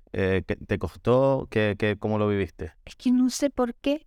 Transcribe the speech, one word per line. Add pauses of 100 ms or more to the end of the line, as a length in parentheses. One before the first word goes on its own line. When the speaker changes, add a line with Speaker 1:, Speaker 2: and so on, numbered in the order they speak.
(120)
Speaker 1:
Eh,
¿qué
te
costó?
¿Qué,
qué,
cómo
lo
viviste? (120)
Speaker 2:
Es
que
no
sé
por
qué.